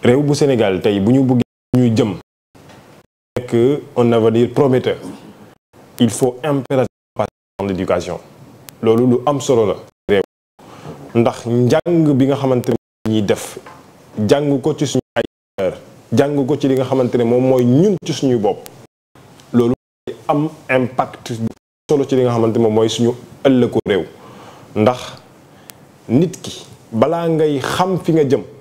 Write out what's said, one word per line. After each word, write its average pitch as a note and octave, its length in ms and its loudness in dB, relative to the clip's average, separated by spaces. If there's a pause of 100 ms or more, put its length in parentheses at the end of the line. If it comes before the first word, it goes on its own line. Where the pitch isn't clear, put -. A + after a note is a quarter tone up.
Réew B2+ 180 4
bu C#3+ 140 0
Sénégal A2 460 2
tey G2+ 180 0
bu G2+ 140 2
ñu C3+ 100 4
bëggee B2+ 180 2 (340)
ñuy B2 200 4
jëm A2 180 0 (1200)
nekk B2 180 -6 (420)
un A#2+ 160 4
avenir A2+ 400 2
prometteur, B2 440 2 (1000)
il A#2+ 120 2
faut B2 320 -2
impérativement C3+ 720 -4
passer G#2 120 -4 (300)
dans G2 80 -6
l'éducation. F2+ 540 -4 (600)
Loolu A2+ 260 2
lu B2 180 2
am C#3+ 160 0
solo A#2 240 2
la F#2 100 -2 (340)
réew, G2 120 2 (920)
ndax A2+ 320 0
njàng D3+ 680 2
bi C3 140 2
nga C3 80 0
xamante B2+ 340 -2
ne - 420 -6
ñuy A2 120 0
def, - 340 -4 (720)
jàng C#3+ 340 2
ko D#3 160 -2
ci D3+ 80 -2
suñu B2+ 160 -2 (140)
ay A#2 80 -2 (360)
heure, F#2 180 -4 (360)
jàng C#3 320 0
ko C#3+ 120 -2
ci C#3 100 -2
li C3 80 2
nga C3 100 0
xamante C3 320 0
ne A#2+ 60 2
moom A#2+ 260 2
mooy B2+ 160 2
ñun D#3+ 300 4 (100)
ci D#3+ 80 -4
suñu B2+ 240 0
bopp, G2+ 220 -2 (920)
loolu A#2+ 220 2 (540)
am D3+ 200 0 (220)
impact B2+ 640 -4 (560)
solo C#3 160 2
ci C3+ 100 -2
li B2+ 80 2
nga A#2+ 80 2
xamante A2+ 260 0
moom A2+ 160 2
mooy A2+ 160 2
suñu A#2 220 0 (320)
ëllëgu B2 420 2
réew. F#2 200 0 (680)
Ndax A#2 240 2 (1080)
nit D3 340 0
ki - 240 -16 (280)
balaa D#3+ 340 0
ngay D#3 320 0
xam F3+ 420 -2
fi E3 120 -2
nga D#3 100 4
jëm B2+ 180 0 (200)